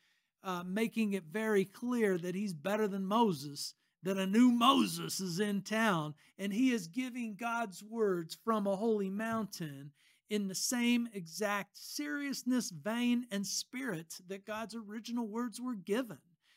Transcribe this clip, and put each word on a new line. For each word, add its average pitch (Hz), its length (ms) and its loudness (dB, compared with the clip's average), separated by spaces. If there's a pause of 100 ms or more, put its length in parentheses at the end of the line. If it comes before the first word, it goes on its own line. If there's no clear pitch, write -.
(420)
uh, 180 220 -4
making 214 500 0
it 190 120 -4
very 208 400 2
clear 214 540 0
that 180 160 -4
he's 202 180 -2
better 202 340 0
than 196 160 -4
Moses, 185 720 0 (300)
that 190 140 0
a 190 100 0
new 240 240 8
Moses 233 680 4
is 180 200 -2
in 202 240 0
town, 196 500 2 (240)
and 196 160 -4
he 254 180 4
is 214 160 0
giving 240 480 -6
God's 233 480 -4
words 202 640 0
from 214 220 2
a 196 80 2
holy 208 340 0
mountain 190 800 -6 (380)
in 208 180 -2
the 190 80 -6
same 240 560 2
exact 202 640 -4
seriousness, 285 920 -2
vein, 240 640 0
and 202 140 -2
spirit 196 800 -6
that 196 180 -8
God's 214 300 -8
original 226 520 -6
words 226 320 -6
were 247 160 -4
given. 202 440 -2 (380)